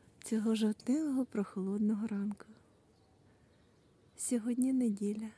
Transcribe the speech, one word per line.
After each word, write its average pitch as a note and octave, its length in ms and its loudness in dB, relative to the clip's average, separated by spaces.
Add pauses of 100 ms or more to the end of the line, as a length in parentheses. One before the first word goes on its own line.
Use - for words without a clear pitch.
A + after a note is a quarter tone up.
(240)
цього A3 300 2
жовтневого B3+ 680 2
прохолодного G#3 840 0
ранку. G3+ 400 -4 (1700)
Сьогодні B3 560 0
неділя. G#3+ 640 -2